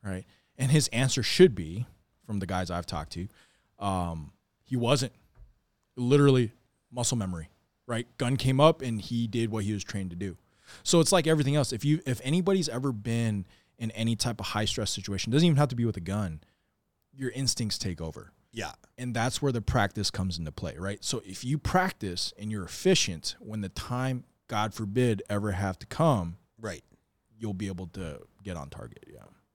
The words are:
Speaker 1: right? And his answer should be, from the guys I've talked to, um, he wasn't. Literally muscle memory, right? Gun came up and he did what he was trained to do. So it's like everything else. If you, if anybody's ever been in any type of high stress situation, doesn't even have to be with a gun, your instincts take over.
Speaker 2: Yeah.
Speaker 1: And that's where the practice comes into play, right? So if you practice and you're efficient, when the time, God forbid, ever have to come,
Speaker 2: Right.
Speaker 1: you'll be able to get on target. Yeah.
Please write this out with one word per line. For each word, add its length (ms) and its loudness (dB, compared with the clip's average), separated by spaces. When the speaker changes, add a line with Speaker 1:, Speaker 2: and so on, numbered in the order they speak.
Speaker 1:
right? 220 -8
And 140 2
his 180 4
answer 340 0
should 320 8
be, 300 -6
from 140 -6
the 80 -4
guys 240 -2
I've 140 -4
talked 280 -8
to, 140 -8
um, 520 -4
he 120 -6
wasn't. 380 2
Literally 540 6
muscle 260 -2
memory, 320 -4
right? 180 -4
Gun 180 0
came 240 2
up 220 8
and 180 -2
he 280 -2
did 220 0
what 140 -2
he 100 -2
was 100 -4
trained 260 -6
to 60 -10
do. 220 -6
So 160 6
it's 120 4
like 160 4
everything 280 4
else. 160 2
If 140 -6
you, 200 4
if 180 -2
anybody's 440 2
ever 240 -2
been 540 -2
in 140 -6
any 260 0
type 240 -4
of 60 -6
high 180 0
stress 260 -2
situation, 400 -4
doesn't 140 4
even 120 6
have 120 4
to 60 -6
be 100 0
with 100 0
a 60 -8
gun, 400 -4
your 160 -4
instincts 460 -2
take 240 -6
over. 320 -10
Speaker 2:
Yeah. 200 -8
Speaker 1:
And 160 -6
that's 280 0
where 120 2
the 80 0
practice 500 0
comes 260 -2
into 140 -6
play, 260 -8
right? 260 -6
So 220 -4
if 200 -12
you 120 0
practice 800 -2
and 140 -6
you're 140 -4
efficient, 720 0
when 220 -8
the 80 -4
time, 540 -4
God 260 0
forbid, 560 2
ever 220 0
have 280 -2
to 60 -14
come, 520 0
Speaker 2:
Right. 240 -10
Speaker 1:
you'll 160 -4
be 140 -4
able 200 -6
to 340 -10
get 140 -8
on 120 -10
target. 380 -16
Yeah. 160 -20